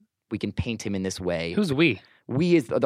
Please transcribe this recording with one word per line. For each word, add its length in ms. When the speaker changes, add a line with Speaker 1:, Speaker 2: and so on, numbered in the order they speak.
Speaker 1:
we 80
can 160
paint 320
him 100
in 80
this 160
way." 320
Speaker 2:
Who's 220
we? 260
Speaker 1:
We 280
is 120
the, 180